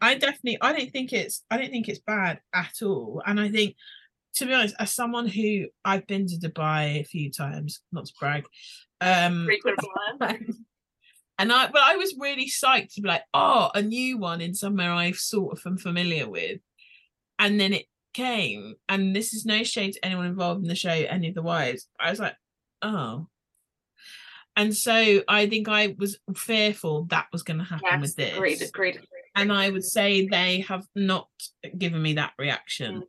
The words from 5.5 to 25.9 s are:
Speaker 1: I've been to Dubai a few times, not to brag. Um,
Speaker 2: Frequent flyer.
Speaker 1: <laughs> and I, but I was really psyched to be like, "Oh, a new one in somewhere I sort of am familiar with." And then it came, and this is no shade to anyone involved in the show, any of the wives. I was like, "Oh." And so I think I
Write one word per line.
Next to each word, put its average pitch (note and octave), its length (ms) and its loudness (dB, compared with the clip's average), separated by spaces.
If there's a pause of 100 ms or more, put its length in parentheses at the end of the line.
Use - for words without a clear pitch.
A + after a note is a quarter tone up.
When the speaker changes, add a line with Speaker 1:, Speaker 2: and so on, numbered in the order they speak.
Speaker 1:
I've G3 200 2
been G3 220 -2
to E3+ 80 -2
Dubai D#3 640 0
a D3+ 40 -6
few D3 280 -6
times, D3 480 -8 (100)
not D#3 140 -8
to - 160 -16
brag. C#3+ 240 -2 (560)
Um, F3 460 4
Speaker 2:
Frequent G3+ 320 0 (420)
flyer. A3 180 -2 (500)
Speaker 1:
<laughs> - 500 -16
and G3+ 140 2
I, B3+ 160 6
but D4 140 6
I D#4+ 140 8
was F#4 240 -2
really C#4 260 -2
psyched C4 480 2
to G#3 60 -8
be G3 80 -2
like, E3+ 140 2 (100)
"Oh, - 420 6
a G#3 80 2
new B3 360 -2
one E3+ 240 -2
in F3 120 -4
somewhere F#3+ 380 0
I F3 200 2
sort F#3+ 460 -2
of - 80 -16
am F3+ 120 -2
familiar E3+ 500 0
with." F2 320 -4 (800)
And G#3 200 4
then G3 140 2
it - 140 -2 (260)
came, D3+ 640 -4 (160)
and G3 260 2
this A3 160 -2
is A3+ 140 -8
no G#3+ 180 2
shade G3 300 -2
to - 100 -8
anyone F3+ 220 -2
involved F3+ 360 -2
in E3 60 -2
the E3+ 60 -2
show, F#3 160 -2
any E3 400 0
of F#3+ 40 -8
the E3 80 -4
wives. D3+ 460 -2 (100)
I D#3+ 120 0
was G3+ 100 -4
like, - 160 -4 (460)
"Oh." D#3+ 460 -4 (1300)
And G#3+ 200 2
so A3 500 6
I G#3 220 4
think A3 200 -2
I G#3+ 300 2